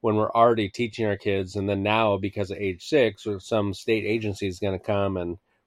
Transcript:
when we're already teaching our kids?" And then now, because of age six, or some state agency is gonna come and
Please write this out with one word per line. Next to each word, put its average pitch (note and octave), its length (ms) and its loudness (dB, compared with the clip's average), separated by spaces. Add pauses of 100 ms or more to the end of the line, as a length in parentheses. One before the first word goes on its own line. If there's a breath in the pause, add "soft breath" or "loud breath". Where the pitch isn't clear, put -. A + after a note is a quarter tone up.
when G#2+ 160 2
we're G#2+ 140 0
already A#2 360 4
teaching A2+ 380 -4
our G2+ 100 0
kids?" G2 400 -2
And G2+ 140 -2
then G2+ 120 0
now, G#2 360 2
because G2 340 -4
of F#2 60 -8
age F#2+ 280 -6
six, A#2 400 2
or G2+ 140 -4
some G2+ 340 -2
state A2 300 0
agency G#2 440 -2
is F2+ 120 -6
gonna G2 180 -2
come G2 380 -2
and F2 220 -6 (300)